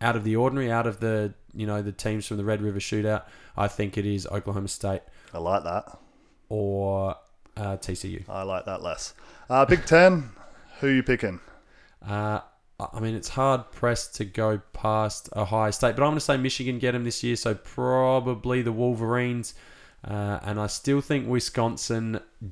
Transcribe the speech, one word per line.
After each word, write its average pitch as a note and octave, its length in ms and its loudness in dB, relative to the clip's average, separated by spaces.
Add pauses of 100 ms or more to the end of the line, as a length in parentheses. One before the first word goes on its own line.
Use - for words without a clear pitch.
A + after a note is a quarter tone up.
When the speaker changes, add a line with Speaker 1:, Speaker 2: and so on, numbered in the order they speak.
Speaker 1:
out A#2 160 2
of G#2+ 80 -2
the G#2+ 100 2
ordinary, B2+ 380 2
out A#2 160 2
of G#2 100 -4
the, G#2+ 340 0 (220)
you A2 140 -4
know, G#2 140 -2
the G2+ 100 -4
teams G#2+ 340 -4
from G#2+ 120 -6
the G2+ 60 -2
Red G#2 180 0
River G2+ 180 -2
Shootout, G#2+ 420 -2 (340)
I G#2 120 0
think G2+ 280 -4
it G2+ 100 0
is G2+ 200 -2
Oklahoma G2 420 -4
State G2 340 -4 (300)
Speaker 2:
I E2+ 60 -10
like F2 240 0
that. E2+ 340 -6 (520)
Speaker 1:
or, G2 680 -2 (420)
uh, G2+ 200 -4
T - 180 -6
C - 140 -8
U. F2+ 200 -8
Speaker 2:
I F#2+ 140 -8
like F#2+ 240 -4
that F#2 160 -6
less. - 320 -8 (340)
Uh, C3 160 6
Big D3 220 6
Ten, E3 440 8 (500)
who C3+ 80 4
you C3 160 6
picking? A2+ 340 0 (680)
Speaker 1:
Uh, G#2 360 -2 (400)
I, - 140 -6
I A2+ 60 -8
mean, A2 140 -2
it's G#2 140 -6
hard C3+ 420 0
pressed - 460 -2
to A#2 80 -4
go G#2+ 360 0 (120)
past G#2+ 640 -2
Ohio G#2+ 340 0
State, A2+ 240 2
but C3 80 0
I'm D3 80 4
gonna D3+ 100 0
say C#3 160 2
Michigan B2+ 440 -2
get B2 160 0
'em A#2+ 80 -2
this A#2 180 -4
year, A#2+ 140 0
so A2+ 180 0
probably B2+ 1080 2
the A#2 100 0
Wolverines. A#2+ 800 0 (520)
Uh, G2+ 360 -2
and G#2 180 -4
I G#2+ 60 0
still C#3 340 0
think C#3 260 -2
Wisconsin A#2 960 -2 (320)